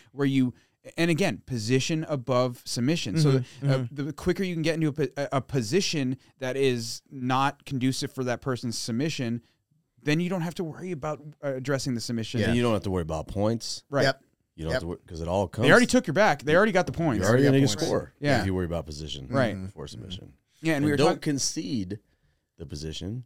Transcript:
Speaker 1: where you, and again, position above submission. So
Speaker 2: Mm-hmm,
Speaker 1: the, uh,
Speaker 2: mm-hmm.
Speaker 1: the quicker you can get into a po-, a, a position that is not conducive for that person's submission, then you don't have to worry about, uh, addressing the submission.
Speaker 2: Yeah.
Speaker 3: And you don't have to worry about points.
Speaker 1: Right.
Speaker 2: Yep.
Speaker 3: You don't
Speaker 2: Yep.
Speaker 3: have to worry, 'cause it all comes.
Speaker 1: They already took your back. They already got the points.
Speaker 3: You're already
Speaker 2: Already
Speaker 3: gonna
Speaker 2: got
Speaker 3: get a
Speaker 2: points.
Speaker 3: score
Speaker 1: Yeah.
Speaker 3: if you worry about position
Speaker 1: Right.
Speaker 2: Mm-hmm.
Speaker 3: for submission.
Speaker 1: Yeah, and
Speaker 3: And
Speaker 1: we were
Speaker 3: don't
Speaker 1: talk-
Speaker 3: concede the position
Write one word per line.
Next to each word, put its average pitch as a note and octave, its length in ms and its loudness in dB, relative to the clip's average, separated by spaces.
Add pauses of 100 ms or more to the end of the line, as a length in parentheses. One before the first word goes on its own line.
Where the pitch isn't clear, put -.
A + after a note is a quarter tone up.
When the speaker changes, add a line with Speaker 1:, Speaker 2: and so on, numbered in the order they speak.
(120)
Speaker 1:
where C#3+ 140 0
you, C3+ 280 4 (440)
and E3+ 140 2
again, D3 340 0
position C3 640 0
above B2+ 560 0
submission. C3 540 0
So D3+ 140 6
Speaker 2:
Mm-hmm, C3 340 -2
Speaker 1:
the, C3+ 60 4
uh, C3+ 60 4
Speaker 2:
mm-hmm. C3+ 280 -6
Speaker 1:
the D3+ 60 -8
quicker F3+ 300 -2
you F3+ 120 -2
can D#3+ 80 0
get D#3 120 2
into D#3 120 2
a C#3 60 -2
po-, C#3+ 140 0 (100)
a, C#3+ 160 -2
a C3+ 80 0
position C3+ 760 0 (220)
that C3 180 -4
is A#2+ 440 0 (100)
not C3 540 0
conducive C3 460 -2
for C3+ 120 -6
that A#2+ 180 -2
person's B2 360 -4
submission, A#2+ 640 -4 (600)
then D3+ 180 0
you F3 100 -2
don't F#3 120 -4
have E3+ 140 -6
to F#3+ 80 -4
worry D#3 280 -8
about, D3+ 300 -8 (220)
uh, C#3 100 -2
addressing C3 400 -2
the A2+ 80 -4
submission. A#2 380 -4
Speaker 2:
Yeah. G2+ 80 2
Speaker 3:
And A#2 80 2
you A#2+ 80 2
don't A#2 100 4
have G2 100 0
to G2+ 80 -2
worry F2+ 120 0
about D#2 240 -6
points. A2 640 -2
Speaker 1:
Right. C#3 120 2
Speaker 2:
Yep. C#3 200 0 (320)
Speaker 3:
You D#2+ 80 -10
don't D#2+ 80 -2
Speaker 2:
Yep. - 40 0
Speaker 3:
have C3 60 -2
to E2+ 60 -6
worry, F2 200 -6
'cause E2 140 -10
it E2 60 -6
all F#2 200 2
comes. - 200 -2
Speaker 1:
They D#3 40 8
already A#3 140 8
took - 220 2
your D#3 80 -2
back. F#3 280 2
They D3+ 120 2
already G#3 160 4
got F3 160 2
the C#3+ 40 -4
points. D3 280 0
Speaker 3:
You're F#2+ 100 2
already B2+ 140 6
Speaker 2:
Already C3+ 160 6
Speaker 3:
gonna C#3 80 6
Speaker 2:
got - 60 0
Speaker 3:
get - 0 -
a - 40 -4
Speaker 2:
points. - 100 0
Speaker 3:
score - 320 -2
Speaker 1:
Yeah. C#3 200 2
Speaker 3:
if G2 80 0
you F#2 80 0
worry F#2 100 0
about E2 220 -4
position C#2+ 420 -10
Speaker 1:
Right. A#2+ 260 0
Speaker 2:
Mm-hmm. F#2+ 120 -8
Speaker 3:
for C#2+ 200 -12
submission. - 460 -14 (300)
Speaker 1:
Yeah, D#3+ 100 2
and C#3+ 40 0
Speaker 3:
And C#3+ 80 2
Speaker 1:
we D3+ 60 4
were C#3+ 60 2
Speaker 3:
don't D#3+ 160 6
Speaker 1:
talk- D3 80 -8
Speaker 3:
concede C3+ 800 -4 (580)
the E2 100 -12
position D#2 580 -10